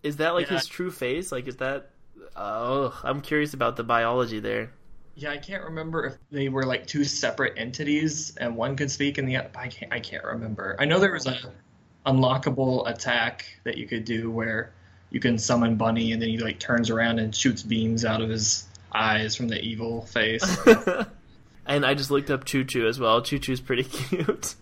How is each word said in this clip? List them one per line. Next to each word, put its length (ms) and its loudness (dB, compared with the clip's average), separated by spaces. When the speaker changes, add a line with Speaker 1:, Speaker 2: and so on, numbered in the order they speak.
Speaker 1:
Is 160 -4
that, 160 2
like, 140 2
Speaker 2:
Yeah. 80 0
Speaker 1:
his 100 2
true 240 -6
face? 420 -4
Like, 160 -6
is 100 -10
that, 340 -6
oh, 680 -2
I'm 180 -2
curious 320 0
about 220 0
the 80 -4
biology 560 2
there. 320 -4
Speaker 2:
Yeah, 180 -8
I 60 -6
can't 260 -10
remember 420 -6
if 120 -8
they 180 0
were, 160 2
like, 220 -2
two 160 0
separate 540 0
entities 800 -2
and 180 -2
one 200 -2
could 140 -2
speak 300 -2
and 80 -2
the 100 0
oth-, 180 -6
I 120 -10
can't, 260 -10
I 60 -4
can't 240 -10
remember. 560 -6
I 60 4
know 140 4
there 120 6
was 160 -4
a 100 -2
unlockable 840 4
attack 560 0
that 120 -4
you 80 -6
could 200 -4
do 260 -2
where 400 -4
you 80 -2
can 180 2
summon 380 4
Bunny 360 2
and 80 0
then 100 0
he, 100 0
like, 200 -4
turns 300 2
around 300 2
and 160 -2
shoots 260 2
beams 420 0
out 180 0
of 80 -2
his 360 -2
eyes 440 2
from 120 -4
the 140 -2
evil 460 -6
face. 540 0
Speaker 1:
<laughs> 60 8
And 160 2
I 100 4
just 140 -4
looked 220 2
up 140 0
Choo 180 2
Choo 240 0
as 100 0
well. 240 4
Choo 180 -2
Choo's 200 -2
pretty 240 0
<laughs> 0 -
cute. 800 -4